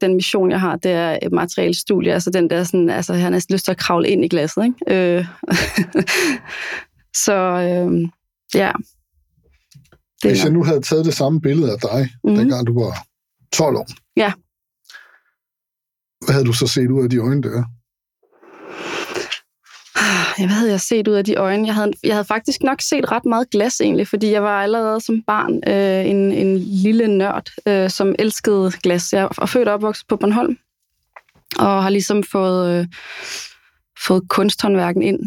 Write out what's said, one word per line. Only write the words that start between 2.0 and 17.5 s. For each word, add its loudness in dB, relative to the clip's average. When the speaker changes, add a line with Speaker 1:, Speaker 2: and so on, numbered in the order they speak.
Speaker 1:
Altså -2
den 2
der -2
sådan, 2
altså -4
jeg 0
har 0
næsten -2
lyst -2
til -2
at -6
kravle 0
ind 2
i 0
glasset, 0
ikke? 0
Øh, 0
<laughs> -8
så, 2
øhm, 0
ja. 2
Det 2
er 4
Speaker 2:
Hvis 2
jeg 2
Speaker 1:
nok 4
Speaker 2:
nu 2
havde 2
taget 0
det 0
samme 0
billede 2
af -4
dig, -2
Speaker 1:
Mhm. 2
Speaker 2:
dengang 2
du 0
var -8
tolv 2
år. -6
Speaker 1:
Ja. 2
Speaker 2:
Hvad 2
havde 4
du 2
så 0
set 2
ud 2
af 0
de 2
øjne 0
der? -2